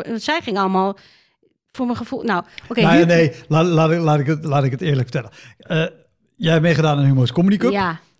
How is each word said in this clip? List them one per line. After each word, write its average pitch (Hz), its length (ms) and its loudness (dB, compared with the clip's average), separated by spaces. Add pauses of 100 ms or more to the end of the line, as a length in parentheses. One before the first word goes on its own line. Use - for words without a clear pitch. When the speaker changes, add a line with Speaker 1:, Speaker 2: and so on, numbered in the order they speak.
(160)
Speaker 1:
zij 302 260 -4
ging 214 160 -6
allemaal 190 400 -2 (760)
voor 254 140 -6
mijn 240 120 -4
gevoel, 240 260 -10
nou, 196 200 -2 (260)
oké, 233 120 -2
Speaker 2:
Nou 165 120 4
ja, 160 60 6
Speaker 1:
Hu- 170 60 4
Speaker 2:
nee, 165 260 2 (160)
la-, 160 160 2
laat 160 280 2
ik, 170 80 0
laat 151 200 2
ik 139 80 -2
het, 156 180 -4
laat 143 180 0
ik 135 80 0
het 127 100 -6
eerlijk 139 280 -2
vertellen. 113 200 -8 (280)
Eh, - 400 -4 (380)
jij 160 160 -2
hebt 160 120 4
meegedaan 156 340 2
aan 139 80 2
Humo's 131 260 2
Comedy 196 260 2
Cup. 226 140 0
Speaker 1:
Ja. 185 280 -2 (200)